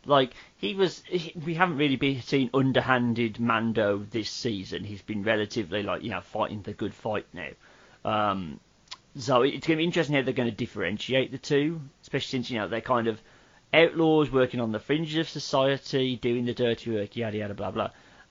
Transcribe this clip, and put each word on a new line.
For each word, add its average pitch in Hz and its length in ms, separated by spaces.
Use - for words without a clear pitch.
Like, 135 260
he 202 180
was, 190 320
he, 165 280
we 165 100
haven't 170 220
really 139 200
been 135 260
seen 135 320
underhanded 120 840
Mando 113 600
this 104 320
season. 95 540
He's 101 180
been 107 200
relatively, 104 600
like, 92 200
you 113 80
know, 92 120
fighting 107 400
the 104 100
good 101 220
fight 107 400
now. 78 140
Um, 101 560
so 123 240
it, 139 120
it's 135 120
gonna 160 120
be 156 60
interesting 165 320
how 135 60
they're 127 100
gonna 117 180
differentiate 107 800
the 131 80
two, 151 420
especially - 360
since, 120 120
you 120 80
know, 101 100
they're 113 120
kind 117 280
of 107 120
outlaws 156 580
working 127 280
on 113 120
the 107 60
fringes 156 400
of 160 100
society, 135 880
doing 120 300
the 120 80
dirty 117 360
work, 104 240
yada, 110 220
yada, 104 180
blah, 98 180
blah. 104 180